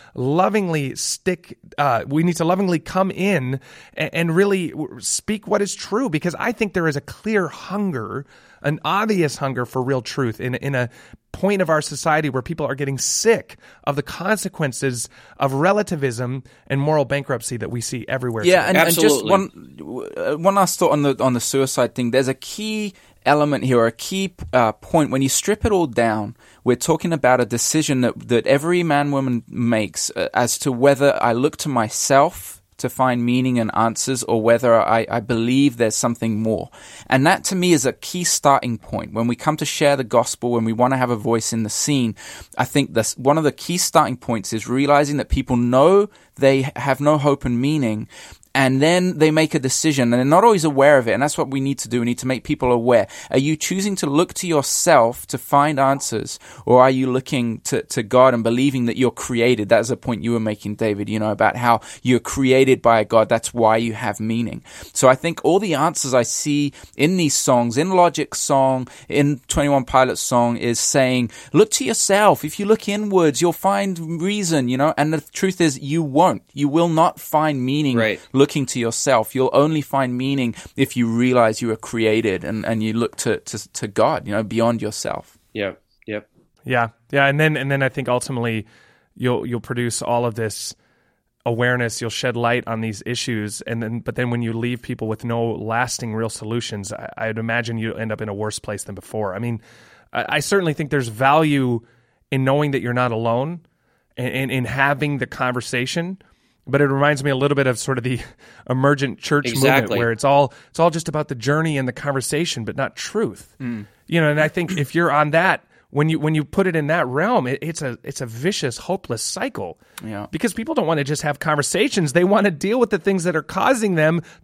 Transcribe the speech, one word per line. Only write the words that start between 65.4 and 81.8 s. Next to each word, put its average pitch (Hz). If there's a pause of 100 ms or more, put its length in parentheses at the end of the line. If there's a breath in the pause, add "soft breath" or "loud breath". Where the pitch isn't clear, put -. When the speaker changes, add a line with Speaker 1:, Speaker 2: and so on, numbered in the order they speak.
Speaker 2:
all 175
the 190
answers 143
I 127
see 147 (240 loud breath)
in 170
these 156
songs, 120
in 175
Logic's 175
song, 131 (200 loud breath)
in 143
Twenty-one 143
Pilots' 131
song, 120
is 117
saying, 127 (220 loud breath)
"Look 208
to 269
yourself. 202
If 156
you 202
look 214
inwards, 190
you'll 170
find 180
reason," 165
you 127
know? 147
And 151
the 156
truth -
is, 147
you 147
won't. 151 (100)
You 143
will 170
not 160
find 147
meaning 135
Speaker 3:
Right. 110 (120)
Speaker 2:
looking 139
to -
yourself. 113
You'll 127
only 151
find 131
meaning 131 (220 loud breath)
if 135
you 120
realize 117
you 120
were 110
created 110